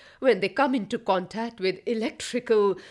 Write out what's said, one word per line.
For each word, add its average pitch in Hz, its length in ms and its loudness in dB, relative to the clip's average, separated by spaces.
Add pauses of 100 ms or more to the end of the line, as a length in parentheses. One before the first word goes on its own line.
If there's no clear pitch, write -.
(200)
when 226 220 4
they 196 80 0
come 269 260 0
into 233 240 -4
contact 196 600 -4
with 185 240 0
electrical, 220 920 0 (140)